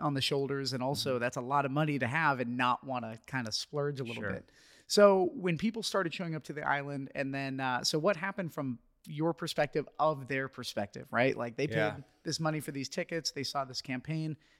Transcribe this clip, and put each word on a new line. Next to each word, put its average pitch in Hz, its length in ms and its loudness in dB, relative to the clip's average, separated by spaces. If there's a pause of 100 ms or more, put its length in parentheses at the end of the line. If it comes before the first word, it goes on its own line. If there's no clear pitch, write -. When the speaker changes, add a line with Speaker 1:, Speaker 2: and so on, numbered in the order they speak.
Speaker 1:
on 151 140 0
the 135 80 0
shoulders, 139 500 -2
and 127 100 -4
also 139 320 0
Speaker 2:
Mm-hmm. 120 60 0
Speaker 1:
that's 120 160 -2
a 135 60 -4
lot 139 240 2
of 131 40 0
money 147 280 2
to 123 80 0
have 139 340 2
and 120 160 0
not 123 280 2
wanna 117 420 -6
kinda 120 260 -4
splurge 143 480 -4
a 131 40 -4
little 117 180 -6
Speaker 2:
Sure. 101 100 -2
Speaker 1:
bit. - 180 -8 (360)
So 196 480 8
when 180 240 0
people 226 240 -2
started 185 320 0
showing 170 200 -6
up 151 100 -8
to 160 100 -12
the 147 120 -4
island, 139 480 -2
and 135 200 -2
then, 135 260 -4
uh, 127 240 0
so 160 140 0
what 175 180 2
happened 185 380 -6
from 135 240 -4 (260)
your 160 300 -2
perspective 151 520 0 (120)
of 143 300 2
their 135 200 -2
perspective, 117 600 -6
right? 123 260 4
Like, 120 200 -6
they 139 100 2
paid 113 100 -2
Speaker 2:
Yeah. 107 200 2 (260)
Speaker 1:
this 160 180 -4
money 156 200 0
for 143 120 -8
these 139 160 -6
tickets, 165 440 -4
they 143 120 -6
saw 135 200 -2
this 127 180 -8
campaign, 156 540 -4 (240)